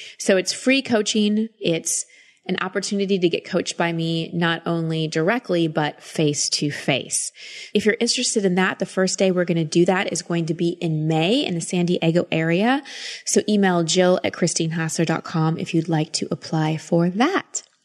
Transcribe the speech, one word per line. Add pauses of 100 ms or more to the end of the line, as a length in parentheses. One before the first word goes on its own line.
(200)
So
it's
free
coaching. (140)
It's (460)
an
opportunity
to
get
coached
by
me,
not
only
directly,
but
face
to
face. (440)
If
you're
interested
in
that,
the
first
day
we're
gonna
do
that
is
going
to
be
in
May
in
the
San
Diego
area. (420)
So
email
Jill
at
christinehassler
dot
com
if
you'd
like
to
apply
for
that. (220)